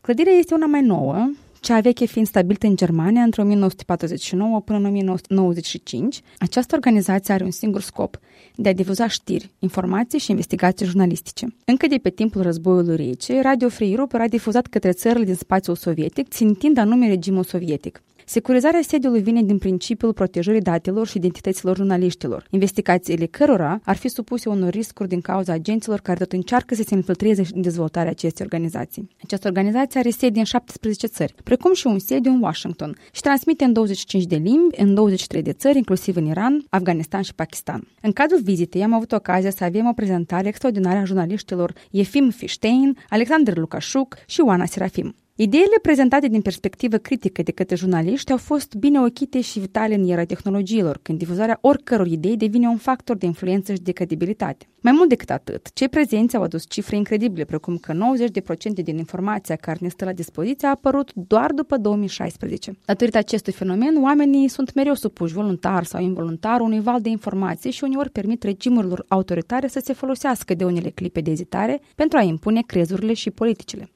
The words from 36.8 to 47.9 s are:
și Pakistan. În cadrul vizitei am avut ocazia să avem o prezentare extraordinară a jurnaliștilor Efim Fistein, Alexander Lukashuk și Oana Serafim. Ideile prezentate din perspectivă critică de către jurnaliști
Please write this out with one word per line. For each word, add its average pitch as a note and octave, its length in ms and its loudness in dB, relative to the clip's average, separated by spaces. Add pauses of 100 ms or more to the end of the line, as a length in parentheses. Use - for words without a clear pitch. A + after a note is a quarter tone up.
și - 120 -8
Pakistan. - 540 -10 (140)
În G#3+ 100 0
cadrul D4+ 300 2
vizitei F3+ 400 0
am A3 100 2
avut A3+ 200 -2
ocazia F#3+ 380 0
să F#3+ 140 -6
avem G3 220 0
o A#3+ 60 2
prezentare F#3+ 560 -2
extraordinară G3+ 500 0
a G3 60 0
jurnaliștilor F3+ 680 -2 (180)
Efim A3+ 400 2
Fistein, B3 680 0 (120)
Alexander A#3 480 2
Lukashuk G#3 580 -4 (120)
și - 140 -4
Oana G3+ 240 4
Serafim. - 500 -6 (220)
Ideile D#4+ 460 4
prezentate C#4 460 4
din A3 120 2
perspectivă G3+ 560 -4
critică - 460 -2
de E3 80 -4
către F3+ 260 -2
jurnaliști F3+ 540 0